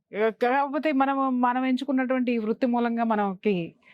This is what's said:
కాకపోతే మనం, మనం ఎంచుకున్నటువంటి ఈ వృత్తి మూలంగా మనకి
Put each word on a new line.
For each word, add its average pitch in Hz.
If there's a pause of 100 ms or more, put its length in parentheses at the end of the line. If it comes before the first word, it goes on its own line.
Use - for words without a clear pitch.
(160)
కాకపోతే 262
మనం, 269
మనం 247
ఎంచుకున్నటువంటి 262
ఈ 233
వృత్తి 226
మూలంగా 233
మనకి 202 (180)